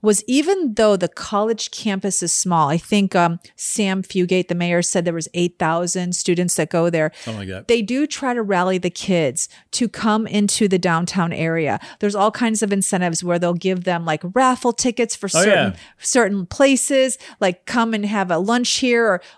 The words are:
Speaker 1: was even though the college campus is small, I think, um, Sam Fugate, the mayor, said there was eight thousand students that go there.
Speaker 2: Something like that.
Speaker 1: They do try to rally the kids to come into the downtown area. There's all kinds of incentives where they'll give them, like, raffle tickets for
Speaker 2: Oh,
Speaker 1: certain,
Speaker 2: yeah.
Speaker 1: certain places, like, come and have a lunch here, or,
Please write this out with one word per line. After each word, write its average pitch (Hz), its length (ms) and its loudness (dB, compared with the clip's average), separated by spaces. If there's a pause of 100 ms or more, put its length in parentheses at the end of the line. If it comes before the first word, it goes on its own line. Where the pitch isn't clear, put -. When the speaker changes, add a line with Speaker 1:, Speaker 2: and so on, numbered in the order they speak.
Speaker 1:
was 208 240 4
even 294 480 0
though 214 200 4
the 180 120 -2
college 214 640 -4
campus 196 500 -4
is 175 100 -4
small, 165 380 0
I 160 80 2
think, 202 380 0
um, 170 240 2 (160)
Sam 190 480 -2
Fugate, 180 440 0
the 180 60 -4
mayor, 175 300 0
said 175 200 0
there 175 100 -2
was 165 200 -6
eight 175 240 -2
thousand 175 580 -2
students 175 400 0
that 156 140 -2
go 170 220 2
there. 156 200 0 (120)
Speaker 2:
Something 110 160 -8
like 98 100 -8
that. 95 180 -12
Speaker 1:
They 233 140 2
do 247 240 0
try 269 300 -4
to 233 80 -2
rally 185 340 0
the 180 140 -2
kids 165 580 -2 (220)
to 233 180 -2
come 214 380 0
into 208 400 2
the 190 100 2
downtown 175 560 0
area. 160 460 -2 (200)
There's 202 160 0
all 208 140 4
kinds 220 320 0
of 208 100 0
incentives 185 520 0
where 175 160 0
they'll 175 160 2
give 180 280 -2
them, 170 220 -2
like, 156 160 -2 (140)
raffle 254 380 2
tickets 233 420 -2
for 202 180 -8
Speaker 2:
Oh, 160 100 4
Speaker 1:
certain, 170 300 4
Speaker 2:
yeah. 87 60 -12 (180)
Speaker 1:
certain 202 480 0
places, 269 720 2 (220)
like, 185 260 -2
come 226 300 0
and 208 100 -4
have 202 240 -2
a 170 80 2
lunch 233 400 0
here, 240 300 2
or, 180 140 0 (160)